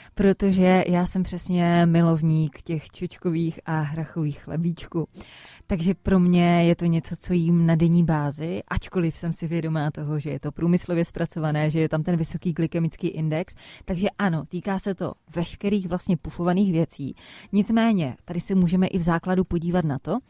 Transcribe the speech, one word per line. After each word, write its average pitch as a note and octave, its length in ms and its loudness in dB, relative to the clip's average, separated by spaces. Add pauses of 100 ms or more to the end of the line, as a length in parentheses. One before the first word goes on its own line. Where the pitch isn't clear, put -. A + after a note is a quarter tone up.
(140)
protože F#3+ 760 4
já F3 180 2
jsem F#3 180 0
přesně F3 640 2
milovník D#3+ 760 2
těch D#3+ 280 -6
čočkových E3 760 -4
a D#3+ 140 -2
hrachových D3+ 640 -4
chlebíčků. E3 680 -6 (600)
Takže F3+ 260 0 (100)
pro F#3+ 160 4
mě F3 460 4
je E3+ 100 4
to E3+ 100 -4
něco, E3 340 0
co - 140 -4
jím E3+ 320 2
na E3 100 4
denní E3+ 280 4
bázi, D#3 640 -2
ačkoliv E3+ 500 -2
jsem E3+ 160 -6
si - 140 -2
vědomá D#3+ 440 -2
toho, D3 280 -6
že D3 100 -6
je C#3+ 100 -6
to - 120 -6
průmyslově E3+ 540 0
zpracované, D#3 640 -2
že D#3+ 100 0
je D#3+ 100 0
tam D#3 140 -2
ten F3 140 0
vysoký E3 360 -4
glykemický E3 540 -2
index. D#3 480 -4 (300)
Takže F#3+ 220 -2 (100)
ano, E3+ 320 -2
týká F#3+ 300 -4
se G3 160 -4
to E3 180 -6 (220)
veškerých G3+ 520 -2
vlastně F3 300 -2
pufovaných F3+ 540 0
věcí. D#3+ 440 -2 (360)
Nicméně, G#3 640 2 (100)
tady F3 140 -8
se G3 160 -2
můžeme F#3 320 4
i - 100 -2
v F3 40 0
základu F3+ 420 0
podívat E3+ 420 0
na C3+ 140 -2
to, F#3+ 200 -4 (100)